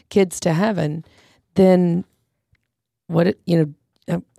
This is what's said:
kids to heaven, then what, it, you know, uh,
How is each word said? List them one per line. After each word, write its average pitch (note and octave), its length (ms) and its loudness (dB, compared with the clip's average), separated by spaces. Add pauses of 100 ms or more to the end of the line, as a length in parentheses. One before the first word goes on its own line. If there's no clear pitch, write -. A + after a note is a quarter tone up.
kids F#3+ 320 0
to F3 140 -2
heaven, E3 500 -4 (500)
then F3+ 480 2 (1040)
what, E3+ 180 0
it, G#3 180 -2
you E3+ 140 0
know, - 560 -6
uh, F3+ 60 -4 (180)